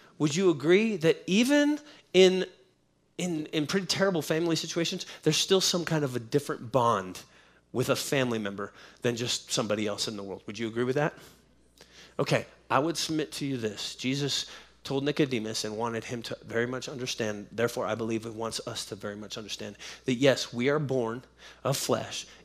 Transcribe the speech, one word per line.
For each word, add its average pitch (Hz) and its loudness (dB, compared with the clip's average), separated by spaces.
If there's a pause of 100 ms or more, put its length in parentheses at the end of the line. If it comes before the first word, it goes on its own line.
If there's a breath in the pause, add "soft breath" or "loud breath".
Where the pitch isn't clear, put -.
(200 soft breath)
would 147 2
you 185 4
agree 180 4
that 156 2
even 262 4 (340 loud breath)
in, 185 8 (720)
in, 170 -4
in 156 0
pretty 190 -2
terrible 180 2
family 165 2
situations, 170 -4 (160 loud breath)
there's 156 4
still 190 4
some 175 0
kind 156 0
of 127 -4
a 123 -2
different 123 -2
bond 107 2 (520 soft breath)
with 123 0
a 127 4
family 123 0
member 101 -6 (300 loud breath)
than 120 2
just - -4
somebody 107 2
else 101 -2
in 110 -8
the 98 -8
world? 95 -10
Would 107 -12
you 113 -4
agree 113 -2
with 127 0
that? 147 2 (1040 loud breath)
Okay, 127 0 (240)
I 123 4
would 156 0
submit 156 -2
to - -6
you 139 -2
this. 107 -6
Jesus 135 -2 (360 loud breath)
told 139 -2
Nicodemus 127 0
and 107 -6
wanted 113 -4
him 120 -8
to - -8
very 117 0
much 127 -8
understand, 110 -4
therefore 117 0
I 107 0
believe 113 -2
he 117 -8
wants 110 -6
us 113 -8
to 110 -10
very 104 -10
much 104 -12
understand, 104 -10 (280 loud breath)
that 127 2
yes, 123 4
we 120 0
are 147 2
born 127 -2 (400 loud breath)
of 139 2
flesh - -2 (200 loud breath)